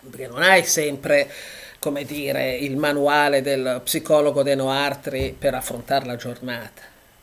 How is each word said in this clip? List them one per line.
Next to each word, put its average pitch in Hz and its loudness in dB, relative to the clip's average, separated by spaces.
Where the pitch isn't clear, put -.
perché 123 -14
non 127 -4
hai 185 6
sempre, 143 0
come 143 -4
dire, 135 -4
il 135 -4
manuale 143 4
del 131 -2
psicologo 147 2
De 139 2
Noartri 135 -2
per 135 0
affrontare 127 -2
la 123 -6
giornata. 120 -10